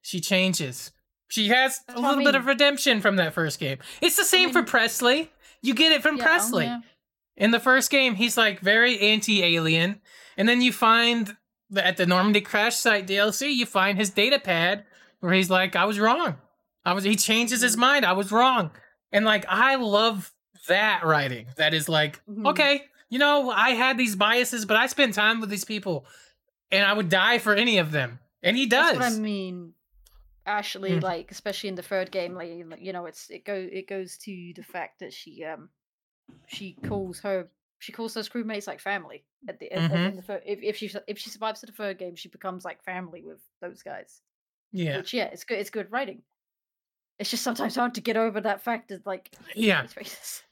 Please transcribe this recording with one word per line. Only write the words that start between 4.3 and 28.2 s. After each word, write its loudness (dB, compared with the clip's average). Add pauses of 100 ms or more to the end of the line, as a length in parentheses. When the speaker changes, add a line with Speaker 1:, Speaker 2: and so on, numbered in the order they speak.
Speaker 1:
for 4
Speaker 2:
mean 0
Speaker 1:
Presley. 2 (300)
You 0
get 6
it 4
from 2
Speaker 2:
Yeah, -2
oh, 2
Speaker 1:
Presley. 2
Speaker 2:
yeah. -6 (560)
Speaker 1:
In 2
the 2
first 4
game, 2
he's, 0
like, 2
very 4
anti-alien, 2 (360)
and 2
then 4
you 4
find 2 (360)
that 0
at 0
the 2
Normandy 4
crash 0
site 2
D 0
L 4
C, -4
you 0
find 2
his 0
data 2
pad 0 (340)
where 0
he's 2
like, 2
"I 4
was -2
wrong. 2 (500)
I 2
was." -2
He 2
changes 0
his 2
Speaker 2:
Mm-hmm. -4
Speaker 1:
mind. 4
"I 4
was -2
wrong." 4 (420)
And, 2
like, 2
I 2
love 0 (360)
that 2
writing. 0 (100)
That 2
is -2
like, 0
Speaker 2:
Mm-hmm. -8
Speaker 1:
Okay, 2 (300)
you -2
know, 2
I 2
had 0
these 0
biases, 0
but 2
I 4
spent 0
time 2
with -6
these -6
people, -6 (680)
and 4
I 4
would 0
die 4
for 2
any 4
of 0
them. -4 (240)